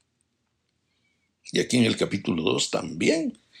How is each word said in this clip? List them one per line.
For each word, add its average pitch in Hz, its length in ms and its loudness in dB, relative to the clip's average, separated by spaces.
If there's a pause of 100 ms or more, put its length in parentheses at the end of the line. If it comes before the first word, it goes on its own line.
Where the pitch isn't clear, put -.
(1500)
Y - 100 0
aquí 127 180 0
en 117 80 6
el 107 100 2
capítulo 85 460 -2
dos - 280 0
también, - 680 -2 (220)